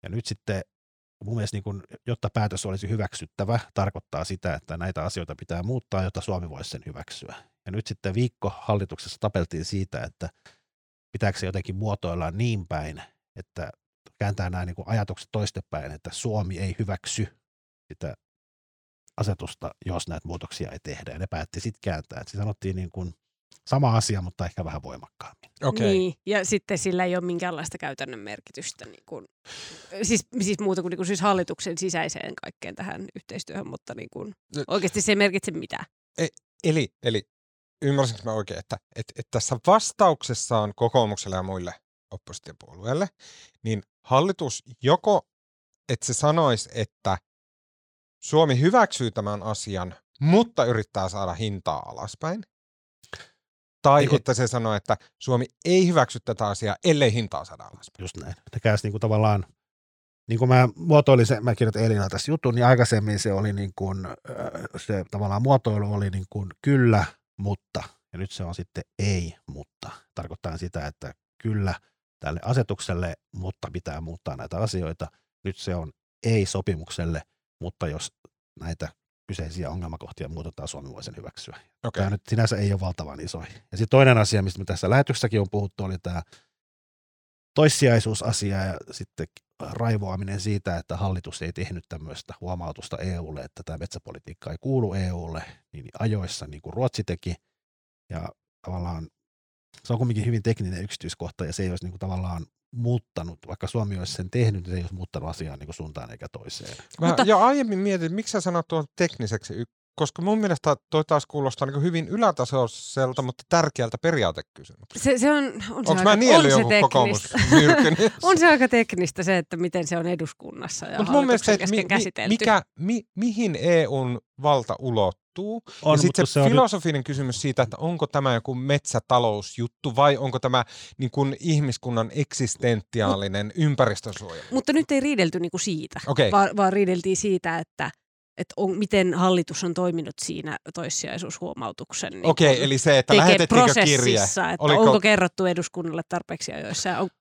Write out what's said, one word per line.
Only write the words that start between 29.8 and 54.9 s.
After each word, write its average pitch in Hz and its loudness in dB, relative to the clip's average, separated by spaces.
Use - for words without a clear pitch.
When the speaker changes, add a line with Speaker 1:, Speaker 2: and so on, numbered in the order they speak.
Speaker 3:
siis, 220 0
siis 190 -2
muuta 190 0
kuin, 175 -6
niin 170 -6
kuin 180 -4
siis 185 -2
hallituksen 180 0
sisäiseen 170 -6
kaikkeen - -16
tähän 185 -12
yhteistyöhön, - -12
mutta - -14
niin - -14
kuin 208 -12
Speaker 2:
No. 147 -6
Speaker 3:
oikeasti 190 -2
se 214 0
ei 202 4
merkitse 196 0
mitään. - -10
Speaker 2:
E-, 165 0
eli, 156 2
eli 113 0
ymmärsinkö 135 0
mä 113 -4
oikein, 110 -6
että, - -10
että, - -12
että - -12
tässä 120 -2
vastauksessaan 131 2
kokoomukselle 110 0
ja 92 -4
muille 92 -8
oppositiopuolueille, 110 -8
niin 110 -4
hallitus 151 0
joko, 180 4
että 123 -4
se 123 -4
sanoisi, 147 2
että 101 -4
Suomi 147 4
hyväksyy 180 4
tämän 104 -6
asian, 95 -6
mutta 180 4
yrittää 104 -2
saada 95 -4
hintaa 90 -4
alaspäin, 170 -8
tai 143 6
Speaker 1:
Niin 139 2
kuin 143 4
Speaker 2:
että 131 0
se 120 0
sanoo, 113 -2
että 104 -2